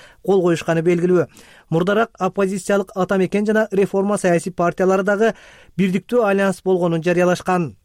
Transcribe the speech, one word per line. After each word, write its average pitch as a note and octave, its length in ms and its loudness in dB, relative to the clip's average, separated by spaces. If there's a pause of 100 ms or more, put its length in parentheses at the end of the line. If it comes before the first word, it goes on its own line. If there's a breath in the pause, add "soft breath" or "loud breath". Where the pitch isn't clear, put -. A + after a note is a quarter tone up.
(240 loud breath)
кол F#3+ 160 2
коюшканы E3+ 400 0
белгилүү. F3 460 2 (420 loud breath)
Мурдараак G3 500 -2
оппозициялык G3 760 -2
Ата F#3+ 240 0
Мекен F#3+ 260 0
жана A3 260 0
Реформа G3+ 460 0
саясий F3 340 0
партиялары F#3 520 0
дагы G#3 320 0 (420 loud breath)
бирдиктүү G3 480 0
альянс G3 380 0
болгонун F3 400 0
жарыялашкан. F3 720 0 (100)